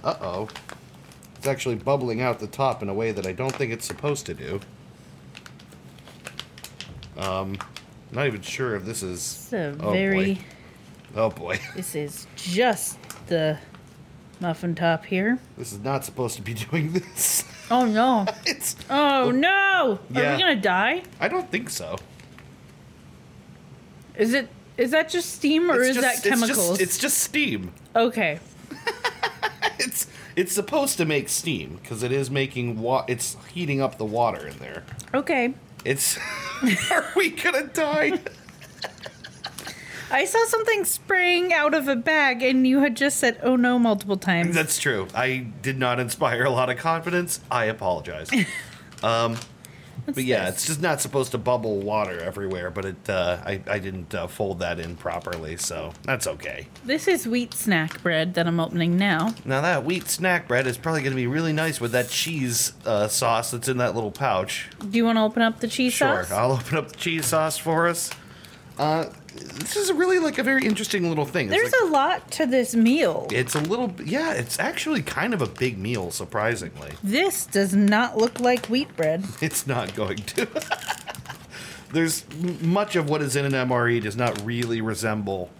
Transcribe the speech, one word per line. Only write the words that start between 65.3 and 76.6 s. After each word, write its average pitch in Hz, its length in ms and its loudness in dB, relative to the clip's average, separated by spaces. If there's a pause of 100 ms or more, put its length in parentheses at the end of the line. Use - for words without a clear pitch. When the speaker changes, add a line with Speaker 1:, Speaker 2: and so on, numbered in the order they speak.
Speaker 2:
up 226 180 2
the 233 80 -2
cheese 254 240 0
Speaker 1:
Sure, - 320 2
Speaker 2:
sauce? 85 80 -8
Speaker 1:
I'll 120 200 4
open 123 260 0
up - 140 -4
the - 60 -18
cheese 160 280 -2
sauce 156 320 2
for 165 280 2
us. 165 240 0 (680)
Uh, 156 280 2 (280)
this - 420 -8
is 392 160 0
really, 359 260 4
like, 311 200 0
a 254 40 0
very 269 240 4
interesting 208 440 0
little 151 160 2
thing. 156 240 0
It's 339 60 2
Speaker 2:
There's 466 160 2
Speaker 1:
like 440 180 4
Speaker 2:
a - 20 2
lot 294 400 2
to 311 140 0
this 247 280 2
meal. 233 560 4
Speaker 1:
It's 120 240 0
a 151 60 2
little, 202 320 0 (100)
yeah, 294 300 0
it's 120 260 -4
actually 269 440 -2
kind 196 320 -2
of 170 80 -2
a 113 40 2
big - 320 -2
meal, 95 320 -2
surprisingly. 87 800 -4 (100)